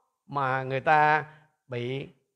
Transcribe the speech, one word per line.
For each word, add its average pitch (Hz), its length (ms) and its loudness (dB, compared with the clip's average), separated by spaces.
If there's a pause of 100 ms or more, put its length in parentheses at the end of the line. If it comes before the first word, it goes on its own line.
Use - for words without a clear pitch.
(260)
mà 131 360 -4
người 131 180 -4
ta 151 440 4 (420)
bị 123 420 -8 (280)